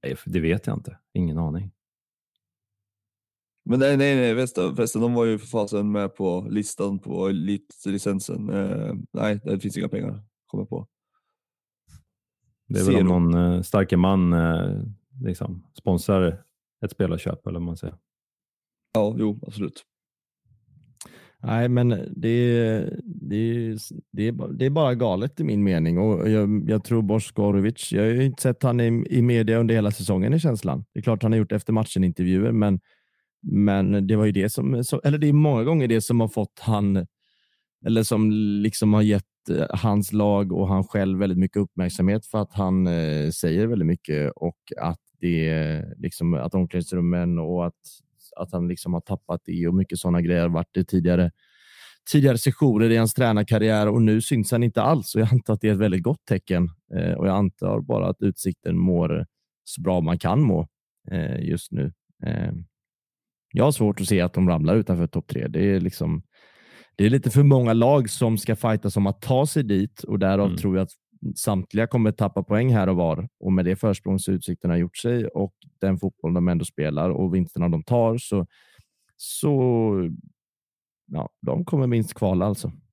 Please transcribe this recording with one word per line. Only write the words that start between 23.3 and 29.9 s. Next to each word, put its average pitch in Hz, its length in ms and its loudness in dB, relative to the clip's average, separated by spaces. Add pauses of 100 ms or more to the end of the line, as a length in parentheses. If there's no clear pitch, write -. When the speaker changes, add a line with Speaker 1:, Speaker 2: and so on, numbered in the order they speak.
Speaker 3:
är, 113 420 -2 (340)
det 104 160 -6
är 120 40 -2
ba-, - 160 -8
det 131 180 -2
är 135 40 2
bara 143 240 2
galet 113 460 -2
i 160 40 -2
min 104 200 0
mening. 85 340 2
Och 107 320 0
jag, 107 400 0
jag 107 140 0
tror 113 180 0
Boskorovic, 101 920 0
jag 101 100 0
har 110 80 2
ju 123 140 2
inte 131 180 -2
sett 127 200 0
han 120 180 2
i, 117 300 2
i 123 120 4
media 113 360 4
under 117 160 2
hela 104 160 2